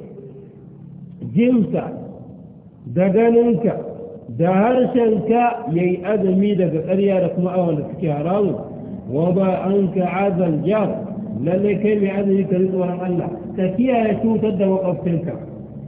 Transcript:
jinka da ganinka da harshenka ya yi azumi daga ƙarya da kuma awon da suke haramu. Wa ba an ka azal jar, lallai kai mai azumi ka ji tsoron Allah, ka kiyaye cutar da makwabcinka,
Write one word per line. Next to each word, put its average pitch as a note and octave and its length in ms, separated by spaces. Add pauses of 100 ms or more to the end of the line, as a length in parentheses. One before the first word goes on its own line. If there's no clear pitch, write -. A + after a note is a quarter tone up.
(1300)
jinka A3 580 (1000)
da F#3 160
ganinka A#3 680 (640)
da E3+ 140
harshenka A#3 1200
ya F3 100
yi F3+ 200
azumi G3 520
daga D#3+ 260
ƙarya F#3+ 400
da E3+ 80
kuma F3+ 220
awon F3 260
da C#3+ 120
suke - 200
haramu. E3 460 (540)
Wa D#3+ 220
ba F#3 340
an G3 280
ka F#3 120
azal F3 600
jar, G3 240 (540)
lallai G3 380
kai G#3+ 180
mai G3 100
azumi G3 400
ka F#3 80
ji F#3 100
tsoron F3+ 320
Allah, F3+ 300 (260)
ka F#3+ 120 (100)
kiyaye A3+ 440
cutar G#3+ 360
da G3 80
makwabcinka, F3+ 680 (540)